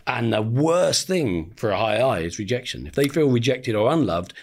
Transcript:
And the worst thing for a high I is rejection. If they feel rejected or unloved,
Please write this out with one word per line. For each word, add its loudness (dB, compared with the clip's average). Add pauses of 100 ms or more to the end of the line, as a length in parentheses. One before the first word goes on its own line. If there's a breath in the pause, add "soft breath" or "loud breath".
And 0
the 2
worst 2
thing -2
for -2
a 0
high 0
I 2
is -6
rejection. -6
If -14
they 2
feel 2
rejected 0
or 4
unloved, 0 (100)